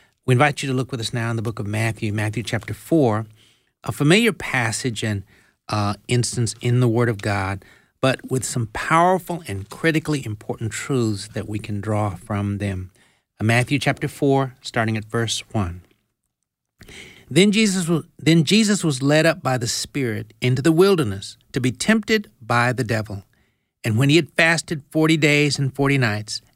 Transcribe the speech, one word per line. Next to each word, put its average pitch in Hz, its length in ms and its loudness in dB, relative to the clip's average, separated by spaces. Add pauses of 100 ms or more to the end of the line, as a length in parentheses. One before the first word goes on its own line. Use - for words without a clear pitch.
(240)
We - 80 2
invite 139 300 2
you 143 60 -4
to 131 60 -2
look 127 160 -4
with 120 100 -6
us 107 120 -6
now 117 180 -2
in 117 60 -2
the 113 60 -2
book 110 160 -6
of 104 80 -6
Matthew, 110 480 -2
Matthew 107 280 -2
chapter - 300 -6
four, 110 540 0 (580)
a - 80 -4
familiar 190 400 4
passage 117 720 -4
and, 104 180 -2 (460)
uh, 104 260 -2 (140)
instance 120 540 -2
in 123 180 2
the 127 80 4
Word 117 220 2
of 104 80 -6
God, 98 440 -4 (380)
but - 300 -2
with 131 140 -4
some 120 300 -4
powerful 175 760 2
and 98 220 -10
critically 156 560 -2
important 110 440 -8
truths 113 580 -2
that 101 200 -8
we 104 100 -6
can 104 220 -8
draw 104 300 -2
from 101 480 -4
them. 95 320 -6 (500)
Uh, 107 40 -2
Matthew 120 340 2
chapter 139 300 -2
four, 135 520 0
starting 110 380 -2
at 107 80 -10
verse 113 360 -4 (100)
one. 90 280 -4 (1500)
Then 185 200 6
Jesus 190 380 2
wa-, 165 140 0 (160)
then 160 260 4
Jesus 202 400 4
was 135 180 -2
led 151 220 4
up 165 180 0
by 131 140 0
the 120 100 -4
Spirit 110 760 -6
into 127 180 2
the 143 100 4
wilderness 160 680 2 (140)
to 127 100 -4
be 123 100 0
tempted 220 580 0 (120)
by 120 320 0
the 120 100 -4
devil. 107 400 -4 (580)
And 110 140 0
when 139 140 4
he 156 60 8
had 170 160 2
fasted 165 580 0
forty 160 260 4
days 147 420 2
and 135 160 -4
forty 139 220 2
nights, 107 460 -2 (140)